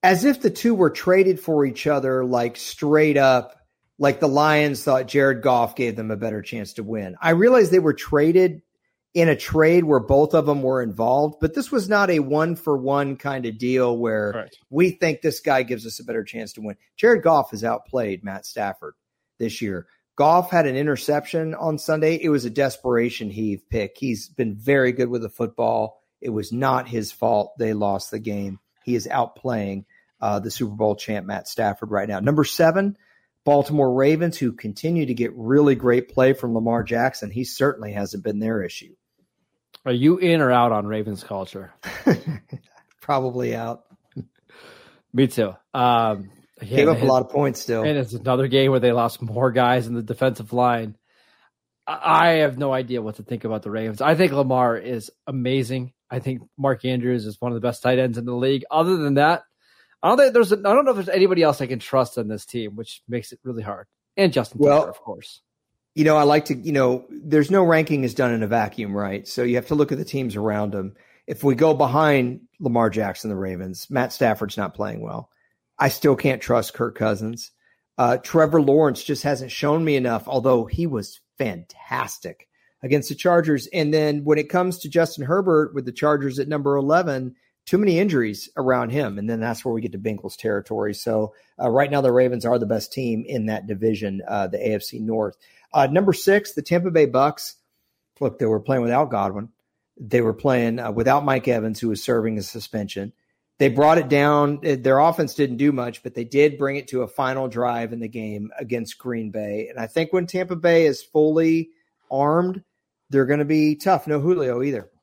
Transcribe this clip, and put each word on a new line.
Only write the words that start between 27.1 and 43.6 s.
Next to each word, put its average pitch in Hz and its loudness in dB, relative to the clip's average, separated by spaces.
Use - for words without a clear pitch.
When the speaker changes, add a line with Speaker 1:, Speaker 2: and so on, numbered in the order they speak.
Speaker 1:
fault 110 -2
they 110 -2
lost 101 -4
the 107 -8
game. 101 -10
He 123 -4
is 110 -4
outplaying, 107 -6
uh, 104 -2
the 107 -8
Super 107 -6
Bowl 107 0
champ 104 -8
Matt 98 -8
Stafford 107 -4
right 101 -2
now. 101 -6
Number 143 2
seven, 185 0
Baltimore 143 2
Ravens, 156 2
who 120 -4
continue 156 -4
to 151 -4
get 117 -4
really 135 4
great 120 0
play 131 4
from 120 -4
Lamar 117 0
Jackson. 117 -4
He 113 -6
certainly 127 -4
hasn't 101 -8
been 104 -6
their 110 -4
issue. - -14
Speaker 2:
Are 127 -2
you 147 4
in 170 2
or 131 4
out 120 4
on 104 -2
Ravens 107 -6
culture? 95 -12
Speaker 1:
<laughs> - -20
Probably 123 -2
out. 117 -10